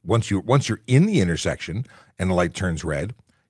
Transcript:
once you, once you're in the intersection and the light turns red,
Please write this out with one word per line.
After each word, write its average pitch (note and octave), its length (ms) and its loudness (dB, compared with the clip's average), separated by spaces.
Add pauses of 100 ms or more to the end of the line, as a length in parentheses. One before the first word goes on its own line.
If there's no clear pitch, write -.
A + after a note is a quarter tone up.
once A2 260 0
you, G2 120 0
once B2 280 2
you're A2 180 -6
in C3+ 180 6
the G#3+ 140 2
intersection F2 680 -2 (340)
and F2+ 100 -2
the F#2 40 0
light F2+ 200 0
turns F2 300 -4
red, D#2+ 320 -6 (340)